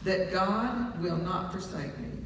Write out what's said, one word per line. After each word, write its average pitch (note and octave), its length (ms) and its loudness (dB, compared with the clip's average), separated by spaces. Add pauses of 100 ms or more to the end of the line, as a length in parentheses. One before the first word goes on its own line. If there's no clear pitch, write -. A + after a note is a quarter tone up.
that F#3 280 4
God G#3+ 680 2
will E3+ 160 2
not F3+ 340 -2
forsake E3 460 -6
me. - 100 -6 (180)